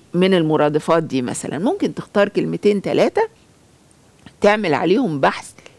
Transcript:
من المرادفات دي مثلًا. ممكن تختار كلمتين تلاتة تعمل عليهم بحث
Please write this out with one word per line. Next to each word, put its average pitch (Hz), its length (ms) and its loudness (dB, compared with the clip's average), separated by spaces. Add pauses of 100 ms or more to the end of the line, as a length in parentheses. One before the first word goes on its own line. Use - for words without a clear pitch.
(140)
من 190 200 2
المرادفات 156 680 2
دي 131 200 -4
مثلًا. - 360 -8
ممكن 262 360 -2
تختار 202 340 -2
كلمتين 180 540 -2
تلاتة 359 400 0 (1200)
تعمل 202 340 2
عليهم 170 460 0
بحث 180 300 -2 (280)